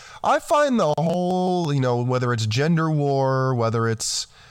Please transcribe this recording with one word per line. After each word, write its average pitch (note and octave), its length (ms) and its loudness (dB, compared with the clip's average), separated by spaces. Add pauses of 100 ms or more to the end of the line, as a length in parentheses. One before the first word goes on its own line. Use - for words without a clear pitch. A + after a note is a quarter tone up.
(240)
I C4+ 160 2
find D4 400 2
the D#3 180 2
whole, F3+ 720 0
you C#3+ 100 0
know, B2 200 0
whether B2 320 0
it's A2 140 -2
gender D#3+ 420 0
war, C3+ 640 0
whether A2+ 340 0
it's - 380 -4 (260)